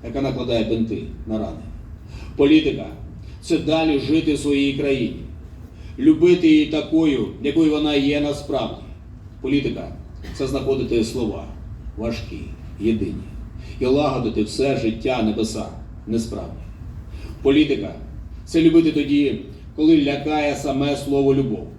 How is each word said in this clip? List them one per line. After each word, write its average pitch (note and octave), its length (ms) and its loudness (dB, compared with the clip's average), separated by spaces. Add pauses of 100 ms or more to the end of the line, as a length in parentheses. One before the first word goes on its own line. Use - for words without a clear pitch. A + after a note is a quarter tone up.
яка B2 160 -4
накладає B2 440 0
бинти A2+ 380 0 (240)
на A2 120 -2
рани. - 240 -6 (720)
Політика — - 500 6 (540)
це D#3+ 180 0
далі D3+ 400 2
жити D3 360 2
в C3+ 40 -2
своїй C#3 340 2
країні, C3 480 -2 (800)
любити D#3+ 500 6
її D3+ 180 8
такою, D3 640 2 (140)
якою D3+ 280 4
вона D3 240 2
є C#3+ 260 4
насправді. - 600 -2 (580)
Політика — - 560 0 (380)
це C3+ 120 -2
знаходити C3 580 0
слова G#2+ 400 -4 (520)
важкі, A2+ 440 -6 (400)
єдині, G2 340 0 (680)
і B2 60 0
лагодити C3+ 560 2
все C3+ 340 0
життя A2+ 460 0
небеса G#2 440 -2 (400)
несправні. A2 540 -4 (840)
Політика — C#3 520 2 (500)
це E3 180 2
любити D#3+ 300 8
тоді, C#3+ 480 2 (360)
коли D#3 280 6
лякає C#3+ 520 0
саме C#3 400 0
слово C#3 380 2
«любов» A2 320 0 (120)